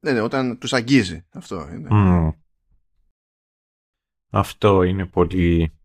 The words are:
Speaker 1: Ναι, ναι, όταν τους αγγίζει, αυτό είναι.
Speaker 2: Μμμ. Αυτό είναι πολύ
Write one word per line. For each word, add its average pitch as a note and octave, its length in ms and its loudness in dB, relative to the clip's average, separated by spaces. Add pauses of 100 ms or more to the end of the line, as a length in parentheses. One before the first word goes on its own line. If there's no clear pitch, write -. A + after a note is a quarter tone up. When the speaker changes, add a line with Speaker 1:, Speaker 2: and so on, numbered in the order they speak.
Speaker 1:
Ναι, D3 120 -4
ναι, A#2 80 0
όταν B2 380 -4
τους - 140 -8
αγγίζει, A2+ 600 0
αυτό E2 400 -12
είναι. G#2 220 -4
Speaker 2:
Μμμ. F2+ 360 4 (2000)
Αυτό G2 520 2
είναι F#2 240 -2
πολύ E2+ 800 0